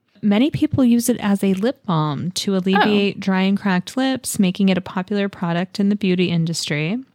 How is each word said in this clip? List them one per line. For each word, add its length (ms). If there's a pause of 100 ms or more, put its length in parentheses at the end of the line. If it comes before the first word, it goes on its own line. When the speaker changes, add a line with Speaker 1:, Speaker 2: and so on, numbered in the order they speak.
(220)
Speaker 1:
Many 300
people 340
use 240
it 100
as 240
a 120
lip 300
balm 460
to 240
alleviate 600
Speaker 2:
Oh. 20
Speaker 1:
dry 220
and 180
cracked 380
lips, 400
making 320
it 80
a 40
popular 480
product 500
in 100
the 60
beauty 340
industry. 680 (180)